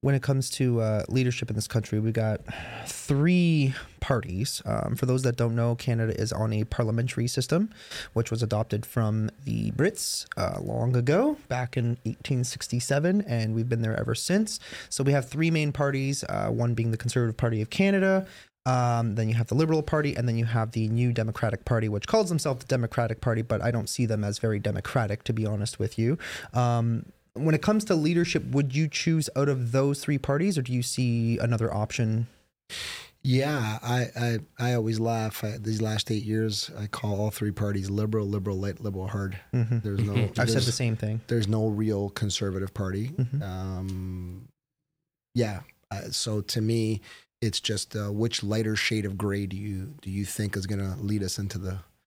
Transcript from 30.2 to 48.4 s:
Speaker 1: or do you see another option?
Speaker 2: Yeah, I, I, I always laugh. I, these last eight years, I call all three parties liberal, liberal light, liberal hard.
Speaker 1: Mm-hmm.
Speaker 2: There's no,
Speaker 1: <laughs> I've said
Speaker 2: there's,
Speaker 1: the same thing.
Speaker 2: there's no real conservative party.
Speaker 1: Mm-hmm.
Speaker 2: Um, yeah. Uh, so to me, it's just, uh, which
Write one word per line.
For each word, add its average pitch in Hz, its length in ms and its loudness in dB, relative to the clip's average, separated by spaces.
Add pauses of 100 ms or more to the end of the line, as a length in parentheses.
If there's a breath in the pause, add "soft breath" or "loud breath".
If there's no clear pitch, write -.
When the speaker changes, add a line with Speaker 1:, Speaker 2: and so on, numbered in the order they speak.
Speaker 1:
or 139 40 0
do 123 120 -2
you 123 100 2
see 117 540 2
another 113 360 0
option? 110 540 0 (960 loud breath)
Speaker 2:
Yeah, 127 580 2
I, 120 260 0 (120)
I, 117 200 0 (200)
I 123 140 0
always 110 260 0
laugh. 113 420 -2
I, 107 160 -6
these 110 240 -2
last 107 300 -2
eight 107 120 0
years, 110 540 0
I 104 100 -6
call 104 340 -2
all 107 100 0
three 104 220 -2
parties 101 360 -2
liberal, 107 380 0
liberal 101 300 -2
light, 98 240 -4
liberal 95 260 -6
hard. 98 320 -4 (140)
Speaker 1:
Mm-hmm. 117 260 2
Speaker 2:
There's 104 220 -2
no, 101 120 0
Speaker 1:
<laughs> 113 100 4
I've 101 120 -2
said 107 140 2
Speaker 2:
there's, 120 160 4
Speaker 1:
the 123 80 0
same 113 240 0
thing. 107 300 -2
Speaker 2:
there's 113 200 2
no 110 200 2
real 104 420 0
conservative 98 640 -2
party. 98 360 -4
Speaker 1:
Mm-hmm. 135 340 -2
Speaker 2:
Um, 92 1040 -6 (840)
yeah. 107 280 0 (280)
Uh, 101 200 -8
so 107 320 -2
to - 200 -4
me, 110 380 2 (420 loud breath)
it's 107 200 -2
just, - 340 -4
uh, 104 160 -2
which 113 320 0